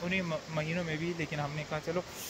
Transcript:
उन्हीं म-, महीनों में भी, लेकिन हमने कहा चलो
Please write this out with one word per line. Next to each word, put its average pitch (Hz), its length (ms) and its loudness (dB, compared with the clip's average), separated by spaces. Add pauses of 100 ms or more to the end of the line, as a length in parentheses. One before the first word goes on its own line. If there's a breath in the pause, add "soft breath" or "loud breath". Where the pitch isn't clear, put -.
उन्हीं 185 200 4
म-, 165 120 0 (160)
महीनों 160 340 2
में 156 140 0
भी, 170 160 0
लेकिन 151 260 0
हमने 147 240 0
कहा 151 140 0
चलो 170 260 0 (260 loud breath)